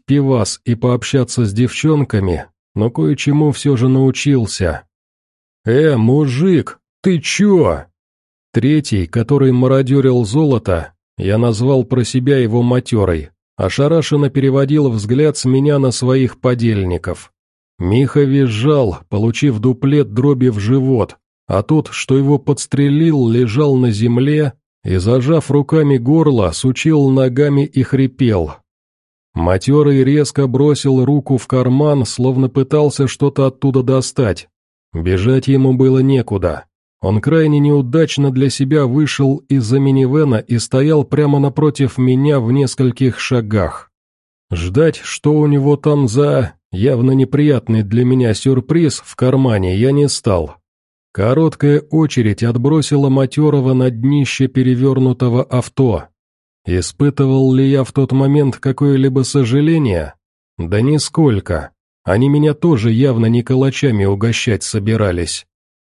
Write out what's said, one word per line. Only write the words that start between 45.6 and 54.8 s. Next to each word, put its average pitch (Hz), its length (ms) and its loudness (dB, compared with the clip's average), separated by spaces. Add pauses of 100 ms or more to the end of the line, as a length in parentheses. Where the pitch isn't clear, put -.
там 143 300 0
за 139 460 0 (180)
явно 123 400 0
неприятный 131 720 0
для 113 220 0
меня 123 280 2
сюрприз 139 720 0
в - 120 -20
кармане, 120 600 0
я 131 140 2
не 143 180 2
стал. 87 460 -4 (580)
Короткая 143 680 0
очередь 127 640 0
отбросила 139 640 0
матерого 135 640 0
на 127 160 2
днище 131 580 -2
перевернутого 127 960 0